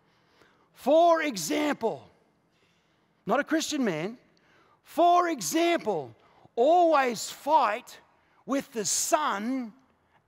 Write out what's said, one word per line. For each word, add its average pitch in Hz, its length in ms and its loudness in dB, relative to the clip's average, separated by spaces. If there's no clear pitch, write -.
"For 320 480 4
example," 233 880 -4
not 233 140 0
a 277 40 -2
Christian 294 420 -4
man, 180 320 -6
for 349 460 2
example, 220 880 -4
always 285 720 2
fight 247 720 -2
with 262 240 -6
the 214 140 -8
sun 247 840 -2